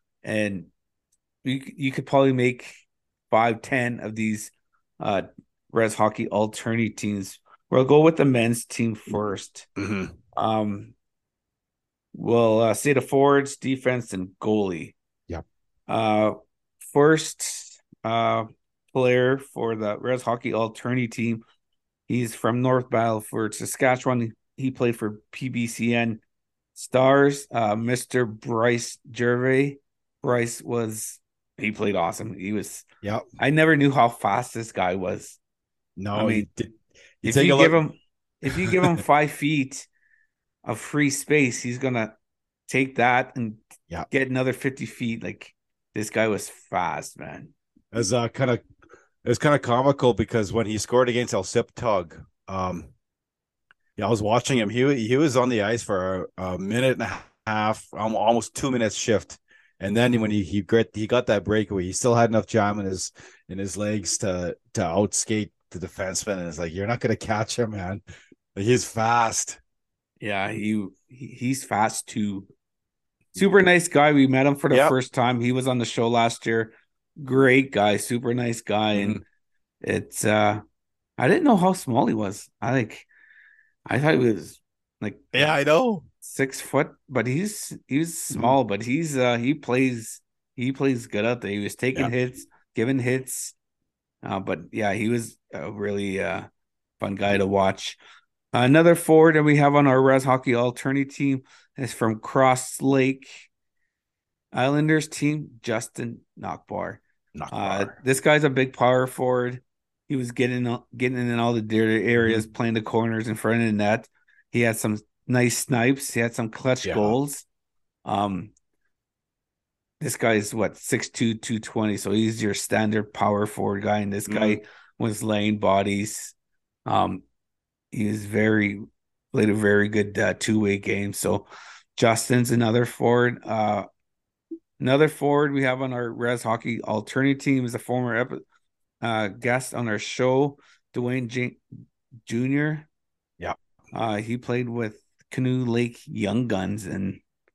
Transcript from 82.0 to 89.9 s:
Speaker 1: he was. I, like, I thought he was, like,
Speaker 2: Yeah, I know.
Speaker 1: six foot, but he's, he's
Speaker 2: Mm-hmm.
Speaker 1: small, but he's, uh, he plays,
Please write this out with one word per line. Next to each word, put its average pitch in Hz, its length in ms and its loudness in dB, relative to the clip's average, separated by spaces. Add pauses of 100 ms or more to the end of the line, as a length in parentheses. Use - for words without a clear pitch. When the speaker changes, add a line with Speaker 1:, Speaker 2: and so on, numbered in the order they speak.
Speaker 1:
he - 80 0
was. 101 340 -6 (120)
I, 127 120 -2
like, 120 340 -2 (800)
I - 120 -2
thought 151 160 4
he 120 180 4
was, - 280 -10 (400)
like, 104 180 -10 (140)
Speaker 2:
Yeah, 147 220 2
I 143 100 0
know. 170 400 2 (160)
Speaker 1:
six - 400 -6
foot, 151 300 -2 (180)
but 120 180 -2
he's, 180 480 -4 (120)
he's 165 280 -2
Speaker 2:
Mm-hmm. - 260 -10
Speaker 1:
small, 127 240 4
but 101 180 -4
he's, 139 340 -2
uh, 123 220 2
he 127 160 0
plays, 123 640 -2 (360)